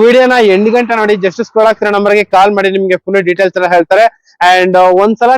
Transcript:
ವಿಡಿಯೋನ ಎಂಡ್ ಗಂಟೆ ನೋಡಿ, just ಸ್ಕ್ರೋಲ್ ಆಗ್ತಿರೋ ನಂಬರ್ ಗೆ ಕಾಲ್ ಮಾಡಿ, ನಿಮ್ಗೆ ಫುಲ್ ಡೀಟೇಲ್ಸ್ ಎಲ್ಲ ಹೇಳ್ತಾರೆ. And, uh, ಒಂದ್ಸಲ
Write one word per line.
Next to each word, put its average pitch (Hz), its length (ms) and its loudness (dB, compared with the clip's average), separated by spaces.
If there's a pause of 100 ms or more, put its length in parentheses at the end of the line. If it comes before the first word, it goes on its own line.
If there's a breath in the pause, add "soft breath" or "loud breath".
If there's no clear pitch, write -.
ವಿಡಿಯೋನ 254 340 2 (180)
ಎಂಡ್ 208 220 0
ಗಂಟೆ 240 240 -4
ನೋಡಿ, 214 140 -2 (100)
just 185 240 -6
ಸ್ಕ್ರೋಲ್ 220 220 0
ಆಗ್ತಿರೋ 208 280 -4
ನಂಬರ್ 202 200 0
ಗೆ 208 60 0 (100)
ಕಾಲ್ 196 220 2
ಮಾಡಿ, 196 220 -2
ನಿಮ್ಗೆ 190 260 -2
ಫುಲ್ 196 140 -4 (100)
ಡೀಟೇಲ್ಸ್ 180 320 -4
ಎಲ್ಲ 180 160 -2
ಹೇಳ್ತಾರೆ. 190 300 2 (440 soft breath)
And, 185 320 0
uh, 185 80 4 (140)
ಒಂದ್ಸಲ 226 340 0